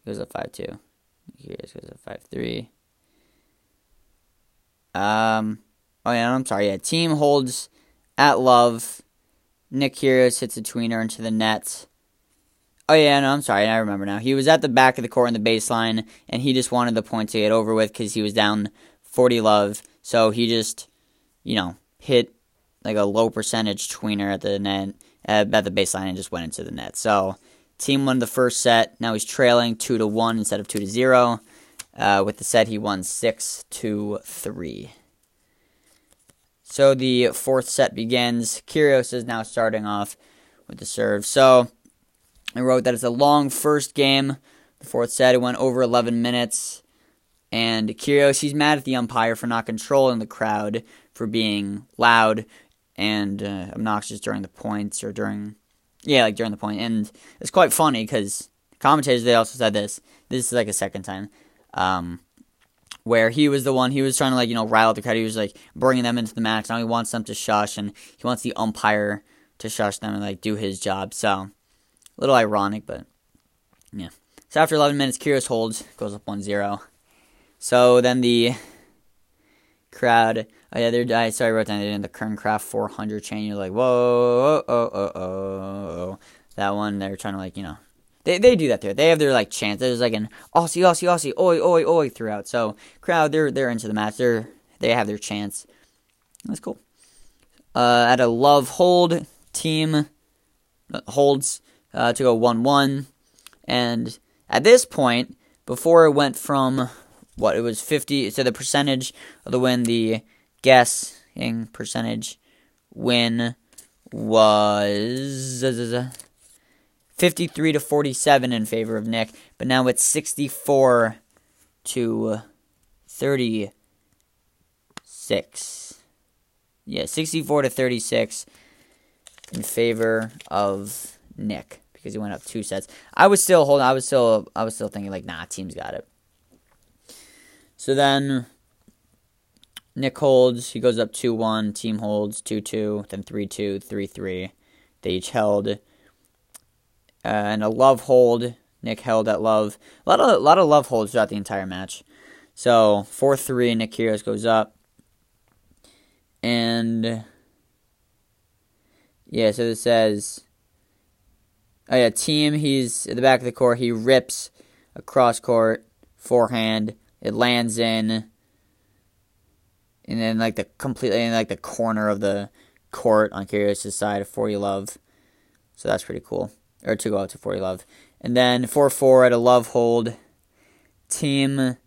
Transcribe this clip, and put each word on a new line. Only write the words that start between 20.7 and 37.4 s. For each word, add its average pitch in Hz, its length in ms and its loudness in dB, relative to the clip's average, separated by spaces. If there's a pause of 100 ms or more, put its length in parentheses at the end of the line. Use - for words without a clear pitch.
you - 120 -6
know, 92 200 -4 (220)
hit, 123 360 0 (500)
like, 107 140 -4
a 104 60 2
low 107 260 2
percentage 107 600 -4
tweener 101 440 -4
at 98 80 -6
the 101 180 -4
net, 98 300 -4 (380)
uh, 104 240 2
at 107 120 2
the 98 80 -6
baseline 95 360 -4
and 92 100 -8
just 95 140 -12
went 85 120 -8
into 82 200 -12
the 80 80 -14
net. - 260 -12
So 95 400 0 (400)
team 139 280 -2
won 131 140 0
the 117 80 -2
first 123 320 0
set. 117 400 2
Now 117 140 -4
he's 107 100 -6
trailing 120 540 2
two 120 200 -4
to 110 80 0
one 113 320 -2
instead 104 220 -4
of 104 80 -12
two - 120 -8
to 101 60 -6
zero. 120 540 2 (580)
Uh, 101 280 2
with 104 120 -6
the - 60 -14
set, 113 240 2
he 110 100 -6
won 101 260 -4
six - 680 -6
to 104 560 -6
three. 73 640 -12 (1700)
So 139 300 4
the 123 400 2
fourth 131 360 -2